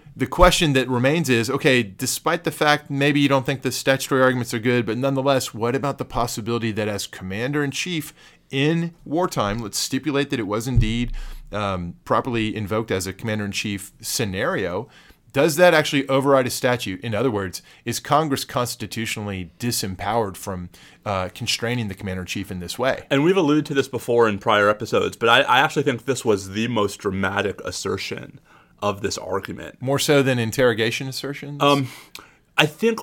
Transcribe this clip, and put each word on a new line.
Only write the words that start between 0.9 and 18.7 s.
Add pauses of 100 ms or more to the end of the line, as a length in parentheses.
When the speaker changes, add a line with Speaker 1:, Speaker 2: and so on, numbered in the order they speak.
Speaker 1:
is,
okay,
despite
the
fact
maybe
you
don't
think
the
statutory
arguments
are
good,
but
nonetheless,
what
about
the
possibility
that
as
commander-in-chief (360)
in (100)
wartime,
let's
stipulate
that
it
was
indeed, (400)
um, (100)
properly
invoked
as
a
commander-in-chief (100)
scenario, (460)
does
that
actually
override
a
statute?
In
other
words, (240)
is
Congress
constitutionally